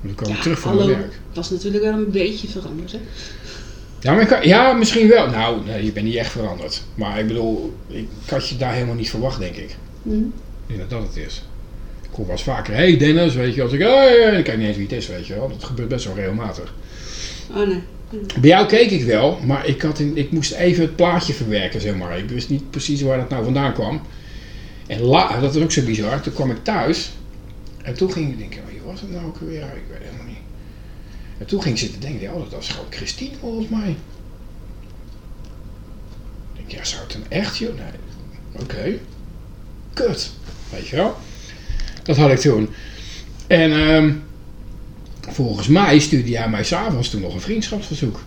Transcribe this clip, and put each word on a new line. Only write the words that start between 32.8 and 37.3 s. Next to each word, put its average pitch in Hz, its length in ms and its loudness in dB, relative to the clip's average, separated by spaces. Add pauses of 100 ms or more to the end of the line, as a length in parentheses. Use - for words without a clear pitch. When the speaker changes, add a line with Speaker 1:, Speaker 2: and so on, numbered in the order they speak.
Speaker 1:
Christine - 500 -10
volgens 226 280 -6
mij." 214 280 -4 (2500)
Ik - 40 -12
denk: - 140 -14
"Ja, 107 140 -12
zou - 180 -6
het - 100 -12
dan 107 160 -10
echt, 208 280 -4